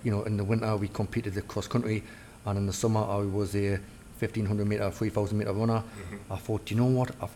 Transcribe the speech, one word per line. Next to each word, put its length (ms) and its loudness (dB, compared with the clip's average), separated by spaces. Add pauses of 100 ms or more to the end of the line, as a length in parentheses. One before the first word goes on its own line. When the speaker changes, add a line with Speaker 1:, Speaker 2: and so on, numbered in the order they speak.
Speaker 1:
you 80 2
know, 140 2
in 120 0
the 80 0
winter 320 2
we 120 0
competed 460 -2
the 80 -2
cross-country, 600 0 (440)
and 120 0
in 80 2
the 60 0
summer 280 2
I 180 0
was 360 0
a 240 2 (380)
fifteen 300 0
hundred 200 2
metre, 240 2
three 200 0
thousand 280 2
metre 140 0
runner. 260 2
Speaker 2:
Mm-hmm. 540 -8
Speaker 1:
I 40 -2
thought, 340 -4
"You 80 2
know 80 6
what? 240 4 (120)
I've, 140 -6